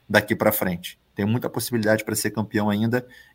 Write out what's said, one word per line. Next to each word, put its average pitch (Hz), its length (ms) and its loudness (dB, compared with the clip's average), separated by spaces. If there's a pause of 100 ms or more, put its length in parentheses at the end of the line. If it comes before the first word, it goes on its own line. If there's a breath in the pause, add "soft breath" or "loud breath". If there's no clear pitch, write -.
daqui 107 280 2
pra 104 160 4
frente. 90 460 -4 (160)
Tem 101 120 -2
muita 113 240 0
possibilidade 110 540 0
pra 110 100 -4
ser 110 160 -2
campeão 107 400 -2
ainda. 113 360 0 (280 loud breath)